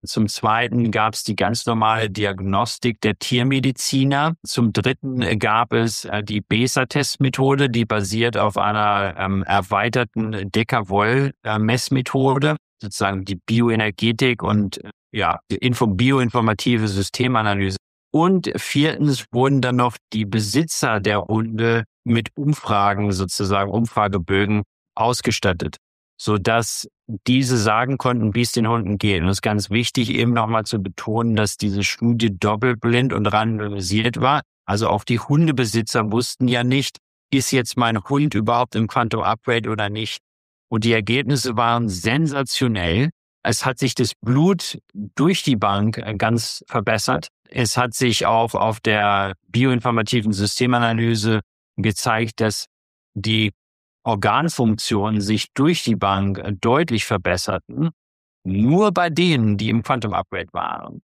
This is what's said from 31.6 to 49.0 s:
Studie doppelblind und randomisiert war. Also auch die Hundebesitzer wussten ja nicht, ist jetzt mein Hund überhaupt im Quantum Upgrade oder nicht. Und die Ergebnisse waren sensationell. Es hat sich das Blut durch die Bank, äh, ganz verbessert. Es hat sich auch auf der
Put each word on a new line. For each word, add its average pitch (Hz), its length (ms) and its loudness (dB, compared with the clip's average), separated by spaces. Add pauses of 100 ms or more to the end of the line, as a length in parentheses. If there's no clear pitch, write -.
Studie 113 560 0
doppelblind 120 760 0
und 104 140 -2
randomisiert 107 960 0
war. 139 180 2 (240)
Also 104 240 -2
auch 107 160 0
die 120 140 0
Hundebesitzer 120 960 0
wussten 123 360 0
ja 120 160 2
nicht, 131 320 0 (340)
ist 135 200 0
jetzt 127 260 0
mein 113 280 0
Hund 143 300 0
überhaupt 120 400 0
im 110 120 0
Quantum 113 340 -2
Upgrade 113 480 0
oder 104 220 -2
nicht. 107 280 -8 (520)
Und 110 140 0
die 117 80 4
Ergebnisse 117 680 0
waren 117 320 2
sensationell. 120 1200 0 (320)
Es 107 240 -2
hat 127 120 -2
sich 131 160 -2
das 113 180 0 (100)
Blut 170 560 0 (160)
durch 139 480 -2
die 135 140 0
Bank, 104 420 0
äh, 107 180 -8
ganz 113 520 -2
verbessert. 117 600 -2 (220)
Es 120 260 -2
hat 123 160 0
sich 120 320 0
auch 113 300 2
auf 107 260 0
der 101 540 2 (140)